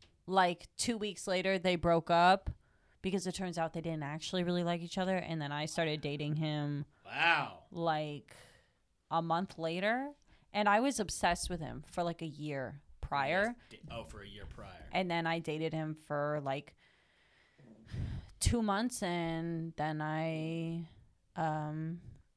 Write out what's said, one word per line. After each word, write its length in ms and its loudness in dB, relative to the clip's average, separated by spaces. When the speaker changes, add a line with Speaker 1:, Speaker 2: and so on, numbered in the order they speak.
Speaker 1:
like, 400 4
two 200 0
weeks 300 -6
later, 320 2
they 160 4
broke 340 4
up 400 8
because 260 0
it 80 0
turns 220 -4
out 160 0
they 80 -4
didn't 220 -2
actually 400 -2
really 200 2
like 180 0
each 160 -8
other, 200 2
and 240 -2
then 100 -4
I 140 -2
started 360 0
dating 360 -2
him, 480 -2
Speaker 2:
Wow. 540 2
Speaker 1:
like, 640 -2
a 120 2
month 360 -2
later, 540 0
and 160 4
I 100 8
was 200 2
obsessed 500 0
with 100 -4
him 320 -8
for, 120 -2
like, 180 -4
a 60 -6
year 540 -6
prior. 540 0
Speaker 2:
Yes, 120 -20
di-, 140 -16
oh, 100 -6
for 160 -14
a 60 -14
year 180 -14
prior. 460 -14
Speaker 1:
And 180 0
then 180 2
I 120 2
dated 340 -2
him 220 -2
for, 360 0
like, 320 -4
two 220 4
months, 420 0
and 720 -2
then 240 -2
I, 840 -2
um, 640 -2